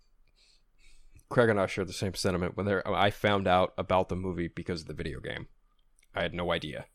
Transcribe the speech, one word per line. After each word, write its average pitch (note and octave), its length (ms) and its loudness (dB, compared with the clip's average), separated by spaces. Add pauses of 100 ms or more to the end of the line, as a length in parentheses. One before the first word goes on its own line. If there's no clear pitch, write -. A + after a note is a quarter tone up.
(1300)
Craig A#2 200 4
and G2+ 120 4
I F#2+ 60 2
share G2 180 -2
the E2+ 80 -8
same F#2+ 220 -4
sentiment. F2+ 420 -2
When G2 100 -2
there, G2 200 0
I G2+ 240 4
found G2+ 380 2
out F#2 300 4
about F#2 300 2
the F2+ 80 -4
movie F2+ 320 -4
because E2 340 -8
of D#2+ 60 -16
the D#2 60 -10
video D2+ 260 -8
game. - 260 -10 (680)
I G2 80 -2
had E2+ 120 -2
no F2 180 -2
idea. D2+ 420 -6